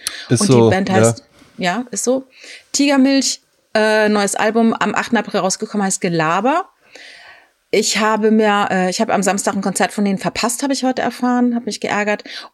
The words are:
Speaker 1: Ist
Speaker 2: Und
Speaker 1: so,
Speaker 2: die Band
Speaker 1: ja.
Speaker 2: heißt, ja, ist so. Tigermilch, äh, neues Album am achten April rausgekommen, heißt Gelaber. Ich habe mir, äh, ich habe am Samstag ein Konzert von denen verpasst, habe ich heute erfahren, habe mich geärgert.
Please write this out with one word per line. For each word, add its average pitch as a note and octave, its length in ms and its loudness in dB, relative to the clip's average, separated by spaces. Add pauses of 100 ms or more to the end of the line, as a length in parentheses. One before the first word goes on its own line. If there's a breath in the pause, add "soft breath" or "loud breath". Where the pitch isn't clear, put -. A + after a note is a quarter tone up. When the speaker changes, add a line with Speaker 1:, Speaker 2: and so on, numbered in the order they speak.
(300 loud breath)
Speaker 1:
Ist A#2 100 4
Speaker 2:
Und G#2 60 2
Speaker 1:
so, A#2 180 6
Speaker 2:
die A2 100 6
Band F#2+ 140 0
Speaker 1:
ja. F#2+ 60 0
Speaker 2:
heißt, A2+ 300 2 (340)
ja, F#3 320 -2
ist - 140 -8
so. C4+ 200 0 (480 loud breath)
Tigermilch, C#4 720 2 (320)
äh, G#3+ 340 2
neues G3+ 260 0
Album A3+ 400 2
am G3+ 200 -4
achten G#3 240 -2
April G#3 220 -2
rausgekommen, G3 460 -4
heißt F#3+ 140 -4
Gelaber. F#3+ 680 -2 (1000 loud breath)
Ich G#3 280 0
habe A3 320 0
mir, G#3+ 400 2
äh, F#3 200 0
ich F3+ 120 -2
habe - 100 -2
am G#3+ 100 2
Samstag G3 340 -2
ein G3 60 -2
Konzert F#3+ 300 -2
von G#3 140 -2
denen G3 120 0
verpasst, - 440 -4
habe C#4 100 -2
ich C4 120 -4
heute B3+ 180 -2
erfahren, B3 520 0
habe A#3+ 120 -6
mich G3+ 140 -8
geärgert. G#3 440 -4 (280 loud breath)